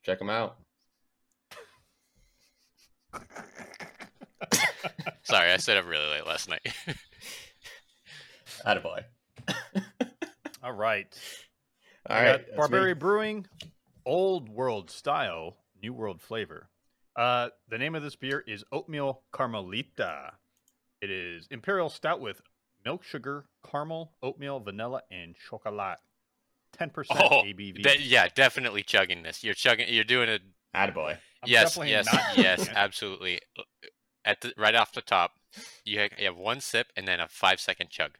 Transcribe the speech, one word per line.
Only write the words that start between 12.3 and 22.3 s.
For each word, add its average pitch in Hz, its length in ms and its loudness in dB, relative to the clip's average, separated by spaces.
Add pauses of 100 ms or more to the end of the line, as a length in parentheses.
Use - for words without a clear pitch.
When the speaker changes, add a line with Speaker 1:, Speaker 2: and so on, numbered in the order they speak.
Speaker 3:
got - 100 -10
Speaker 1:
that's 151 160 4
me. 190 60 4
Speaker 3:
Barberi 185 200 2
Brewing, 208 480 0 (580)
Old 175 440 0
World 110 420 -2
Style, 98 680 -4 (260)
New 117 100 -8
World 107 280 -6
Flavor. 104 480 -10 (480)
Uh, 123 340 2 (180)
the 113 100 -8
name 156 160 -4
of 151 80 -6
this 143 140 -12
beer 135 300 -6
is 107 260 -10
Oatmeal 143 500 -6 (100)
Carmelita. 95 1000 -6 (680)
It 98 80 -8
is 87 400 -10
Imperial 165 380 -4
Stout 160 320 -4
with 107 200 -10 (440)